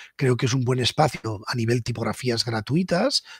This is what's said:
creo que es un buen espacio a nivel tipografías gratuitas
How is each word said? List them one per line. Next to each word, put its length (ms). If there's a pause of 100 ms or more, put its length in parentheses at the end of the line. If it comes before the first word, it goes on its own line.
(160)
creo 200
que 100
es 80
un 100
buen 140
espacio 680
a 80
nivel 280
tipografías 600
gratuitas 800 (180)